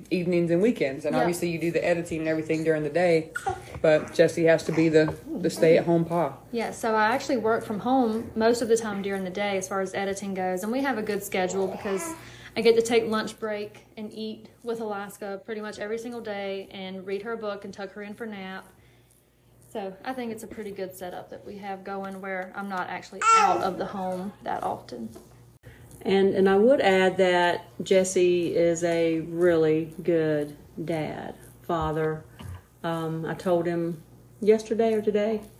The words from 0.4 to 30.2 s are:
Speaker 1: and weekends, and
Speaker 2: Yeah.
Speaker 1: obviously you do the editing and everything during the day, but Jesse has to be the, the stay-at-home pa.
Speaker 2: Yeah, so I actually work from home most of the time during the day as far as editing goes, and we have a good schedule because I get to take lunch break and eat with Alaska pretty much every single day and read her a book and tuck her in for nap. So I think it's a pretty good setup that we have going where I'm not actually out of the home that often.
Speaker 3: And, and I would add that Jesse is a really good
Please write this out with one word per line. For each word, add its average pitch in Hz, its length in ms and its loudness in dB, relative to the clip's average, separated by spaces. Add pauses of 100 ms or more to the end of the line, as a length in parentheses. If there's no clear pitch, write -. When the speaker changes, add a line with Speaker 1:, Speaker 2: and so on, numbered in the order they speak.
Speaker 1:
and 170 100 4
weekends, 151 420 0
and 151 100 0
Speaker 2:
Yeah. 160 60 2
Speaker 1:
obviously 175 300 0
you 165 80 -4
do 165 140 -2
the 156 120 0
editing 170 360 0
and 160 80 -2
everything 160 340 -2
during 156 220 2
the 147 60 -2
day, 165 400 2 (520)
but 156 320 4
Jesse 165 300 4
has 160 200 6
to - 80 -2
be 160 160 4
the, 156 240 6 (280)
the 170 100 0
stay-at-home 170 540 6
pa. 160 320 -2 (160)
Speaker 2:
Yeah, 214 180 -4
so 220 240 -2
I 214 140 4
actually 262 300 0
work 220 260 0
from 208 160 -6
home 233 560 2
most 226 260 4
of 226 60 -2
the 226 80 6
time 202 260 -4
during 196 220 -4
the 180 60 -6
day 202 280 -2
as 185 80 -4
far 196 140 -2
as 190 120 -4
editing 196 420 -4
goes, 185 280 -2
and 214 80 -4
we 254 120 -2
have 262 160 -2
a 214 40 -4
good 202 220 -4
schedule 185 420 -2
because 185 480 -6 (420)
I 233 40 -2
get 226 160 6
to 226 60 4
take 226 260 2
lunch 214 320 -4
break 208 440 -8 (120)
and 214 180 -12
eat 220 340 -10 (140)
with 226 180 -6
Alaska 202 640 -8
pretty 214 160 -10
much 208 200 -12
every 214 180 -6
single 240 220 -10
day 196 500 -8
and 190 360 -10
read 202 160 -6
her 233 100 -8
a 233 40 -6
book 202 280 -8
and 196 100 -12
tuck 196 200 -12
her 208 80 -12
in 208 120 -12
for 240 120 -12
nap. 190 400 -12 (1040)
So 196 200 -8 (120)
I 262 80 -6
think 247 200 -6
it's 220 120 -12
a - 20 -14
pretty 202 240 -12
good 190 260 -10
setup - 340 -12
that - 140 -16
we 202 140 -14
have 196 260 -10
going 196 360 -10
where 190 360 -8
I'm 196 120 -8
not 185 200 -6
actually 190 320 -12 (160)
out 190 260 4
of 185 160 -2
the 190 60 -4
home 185 480 -6 (120)
that - 180 -6
often. - 480 -8 (920)
Speaker 3:
And, 196 320 4
and 190 140 6
I 190 80 6
would 247 240 8
add 185 360 4
that 175 500 4 (160)
Jesse 180 720 4
is 170 280 2
a 165 360 2
really 160 720 2 (100)
good 156 540 0 (280)